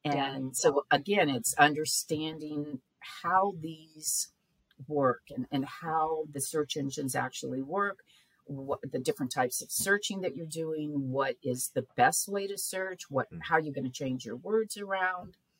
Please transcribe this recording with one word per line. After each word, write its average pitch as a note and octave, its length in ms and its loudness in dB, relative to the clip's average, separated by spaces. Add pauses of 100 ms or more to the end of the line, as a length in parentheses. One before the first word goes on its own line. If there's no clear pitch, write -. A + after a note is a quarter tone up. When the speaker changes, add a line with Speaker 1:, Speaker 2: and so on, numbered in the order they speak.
Speaker 1:
Yeah. C#3 320 0
Speaker 2:
And C3 220 -4
so C#3+ 340 6
again, D#3+ 380 4
it's B2 280 0
understanding D3+ 1200 0 (420)
how F#3 360 4
these D#3 680 -4 (580)
work C#3 340 2 (140)
and, B2+ 160 -4
and C#3 140 2
how D#3+ 640 0
the C#3 100 -4
search - 340 -2
engines C#3 400 -2
actually B2+ 460 -4
work, G3 380 0 (460)
what C3+ 340 -6 (120)
the B2+ 80 -2
different C3 320 -2
types B2+ 300 0
of - 100 -10
searching G3 500 0
that F3+ 140 -4
you're E3+ 120 -8
doing, D3+ 640 -2
what C3+ 320 0
is B2+ 320 -2
the B2 100 -2 (100)
best C3+ 320 4
way G3 200 -2
to G3 100 -6
search, F#3 520 -4
what, C3 220 -2
Speaker 3:
Mm. E2+ 120 -10
Speaker 2:
how D#3+ 140 4
you're D3+ 160 2
gonna C3 160 -2
change B2+ 360 -4
your A2+ 100 -6
words G#3 420 0
around. F#3 600 -2 (220)